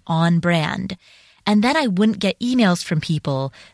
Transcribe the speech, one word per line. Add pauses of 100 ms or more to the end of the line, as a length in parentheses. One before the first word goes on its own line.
on
brand." (480)
And
then
I
wouldn't
get
emails
from
people (200)